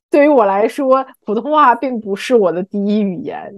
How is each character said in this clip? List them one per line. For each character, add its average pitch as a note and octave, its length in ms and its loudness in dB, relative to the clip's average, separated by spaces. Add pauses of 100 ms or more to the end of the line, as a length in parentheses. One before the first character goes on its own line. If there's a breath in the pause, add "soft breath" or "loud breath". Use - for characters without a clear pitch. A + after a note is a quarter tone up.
对 D4 160 4
于 D4 40 4
我 C4 160 4
来 G3+ 220 0
说， C4 380 0 (200 loud breath)
普 G#3 100 -4
通 A#3 180 -4
话 C#4 220 4
并 B3+ 260 -6
不 G3+ 140 -8
是 B3+ 200 -2
我 F#3+ 180 2
的 F3+ 100 -6
第 G3+ 220 -6
一 G#3 180 0
语 F#3 140 -4
言， E2 420 -12